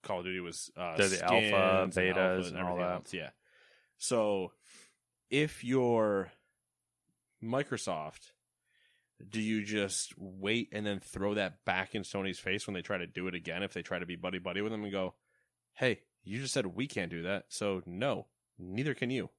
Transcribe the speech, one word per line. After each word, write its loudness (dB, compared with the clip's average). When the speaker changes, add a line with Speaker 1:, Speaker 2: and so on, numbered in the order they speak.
Speaker 1:
Call -4
of -6
Duty -2
was, -8
uh, -4
Speaker 2:
They're 6
the 0
alpha, 6
Speaker 1:
skins -2
and 6
Speaker 2:
betas, -
Speaker 1:
alphas 4
Speaker 2:
and -6
all -2
Speaker 1:
everything 0
Speaker 2:
that. 0
Speaker 1:
else. -6
Yeah. -6
So, 2
if 0
you're 4
Microsoft, -4
do -2
you 2
just -2
wait -2
and -4
then 0
throw -2
that -2
back 0
in -2
Sony's -4
face -2
when -4
they -4
try -2
to -4
do -6
it -4
again, -4
if -6
they -4
try -4
to -4
be -6
buddy-buddy -2
with 0
them -4
and -4
go, -2
"Hey, 0
you -6
just -4
said 2
we -2
can't -4
do -6
that, -4
so 0
no, -2
neither -2
can -2
you -2